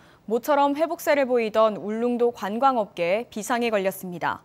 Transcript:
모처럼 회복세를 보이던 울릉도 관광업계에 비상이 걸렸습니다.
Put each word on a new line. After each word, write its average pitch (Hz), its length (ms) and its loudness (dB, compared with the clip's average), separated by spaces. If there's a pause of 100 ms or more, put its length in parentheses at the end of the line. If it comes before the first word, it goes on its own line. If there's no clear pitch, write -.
(260)
모처럼 277 520 2
회복세를 311 480 0
보이던 220 520 2
울릉도 233 540 0
관광업계에 214 960 0
비상이 233 400 -2
걸렸습니다. 185 760 -2